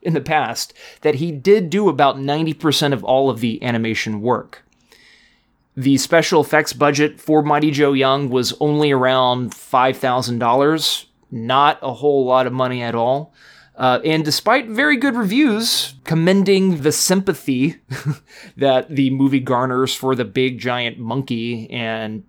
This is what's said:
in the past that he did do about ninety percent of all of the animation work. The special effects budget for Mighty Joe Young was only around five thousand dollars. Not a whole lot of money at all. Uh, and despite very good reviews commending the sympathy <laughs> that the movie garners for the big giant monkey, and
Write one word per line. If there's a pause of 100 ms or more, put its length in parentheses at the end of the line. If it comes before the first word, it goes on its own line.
in
the
past (280)
that
he
did
do
about
ninety
percent
of
all
of
the
animation
work. (1120)
The
special
effects
budget
for
Mighty
Joe
Young
was
only
around
five
thousand
dollars. (240)
Not
a
whole
lot
of
money
at
all. (440)
Uh,
and
despite
very
good
reviews (100)
commending
the
sympathy (420)
<laughs>
that
the
movie
garners
for
the
big
giant
monkey,
and